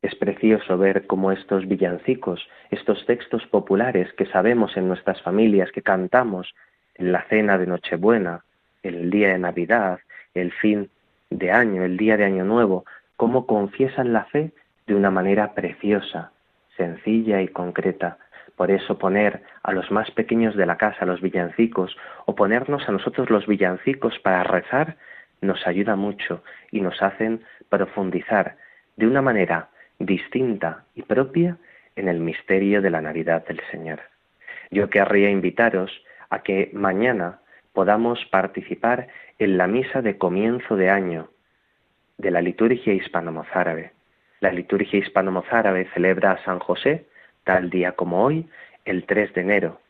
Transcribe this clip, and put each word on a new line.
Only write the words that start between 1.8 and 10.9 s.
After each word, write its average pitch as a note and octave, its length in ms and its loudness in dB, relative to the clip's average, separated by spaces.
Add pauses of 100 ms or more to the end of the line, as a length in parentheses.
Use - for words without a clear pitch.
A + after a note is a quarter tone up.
estos - 340 -2
textos A#2+ 420 -2
populares G2 640 2
que F#2+ 140 0
sabemos G#2+ 500 2
en F#2 100 0
nuestras F#2 340 -2
familias, G2+ 520 4
que - 80 -8
cantamos F#2+ 720 0 (400)
en F2+ 160 0
la F2 120 0
cena G#2 340 2
de F2+ 100 2
Nochebuena, F2+ 800 0 (360)
el F2 300 -4
día G#2 160 4
de F#2 120 2
Navidad, F2+ 600 0 (340)
el F2+ 200 -2
fin G#2 360 0 (400)